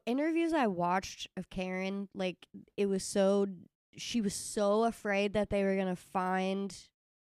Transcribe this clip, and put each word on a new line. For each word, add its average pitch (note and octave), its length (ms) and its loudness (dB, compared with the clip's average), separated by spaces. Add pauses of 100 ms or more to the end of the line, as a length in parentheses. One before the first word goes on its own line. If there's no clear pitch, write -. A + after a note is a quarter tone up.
interviews D#4+ 480 2
I C#4 140 4
watched F3+ 680 -2
of F#3 140 -10
Karen, F#3+ 640 -4
like, F#3 340 -4 (300)
it G3+ 80 2
was F#3+ 180 0
so, G3+ 440 4 (500)
she - 240 -2
was G3 120 -2
so G#3 500 2
afraid G#3 500 0
that G#3 160 0
they G3+ 140 2
were G3 120 2
gonna F#3 200 0
find F#3 960 -2 (320)